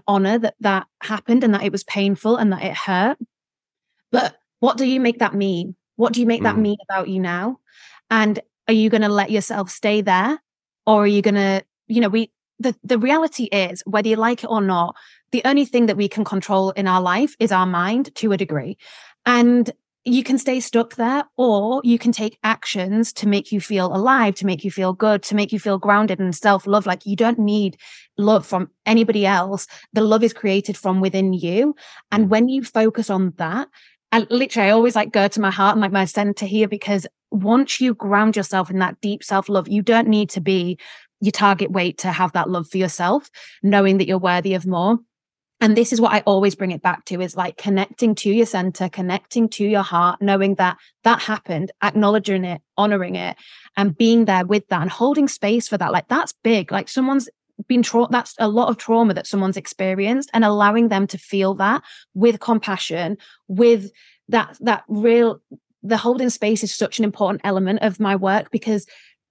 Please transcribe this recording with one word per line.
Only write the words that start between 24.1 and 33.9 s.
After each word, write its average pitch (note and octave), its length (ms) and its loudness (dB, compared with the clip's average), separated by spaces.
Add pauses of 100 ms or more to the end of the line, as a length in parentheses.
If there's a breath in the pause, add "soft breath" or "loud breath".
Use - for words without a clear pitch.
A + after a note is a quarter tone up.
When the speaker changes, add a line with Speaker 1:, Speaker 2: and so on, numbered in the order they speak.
Speaker 1:
to F#3+ 100 -6
make F3+ 180 -4
you G3 80 -6
feel F#3 220 -2
good, G#3 300 0
to G#3 120 -4
make G#3 160 -2
you G#3+ 80 -4
feel G3 180 -2
grounded G#3 420 2
and F#3 140 -2
self-love. G3+ 520 2
Like, F#3 200 -4
you G3+ 120 -4
don't A#3 220 2
need G#3 380 0 (400 loud breath)
love G#3 280 2
from F#3 240 -4 (160)
anybody G#3+ 400 2
else. F#3+ 420 -2 (260 loud breath)
The A3 80 0
love G#3+ 220 2
is A3+ 100 0
created G3 440 -2
from F#3+ 240 -2
within F#3+ 320 0
you. G3 420 0 (360 loud breath)
And G#3+ 160 2
Speaker 2:
Mm. - 20 -2
Speaker 1:
when A3 180 4
you C4 160 -4
focus A3 460 0
on F#3+ 280 -2
that, F3+ 300 -6 (460 soft breath)